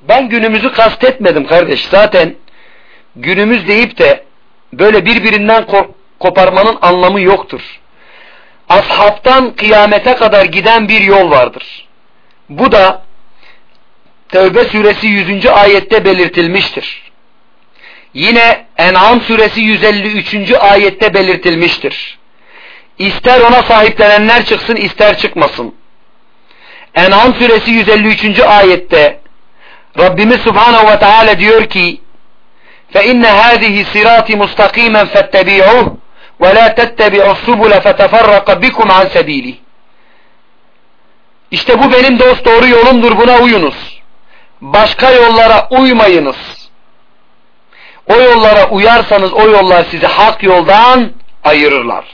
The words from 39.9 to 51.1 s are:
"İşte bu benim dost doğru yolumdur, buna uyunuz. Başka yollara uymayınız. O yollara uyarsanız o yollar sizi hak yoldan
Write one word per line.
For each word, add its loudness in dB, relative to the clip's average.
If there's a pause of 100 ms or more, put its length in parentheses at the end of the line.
"İşte -2
bu 2
benim 2
dost 0
doğru 2
yolumdur, 2
buna 4
uyunuz. -2 (600)
Başka 0
yollara 2
uymayınız. 0 (1400)
O 2
yollara 4
uyarsanız 0
o 2
yollar 2
sizi -4
hak 0
yoldan 2 (320)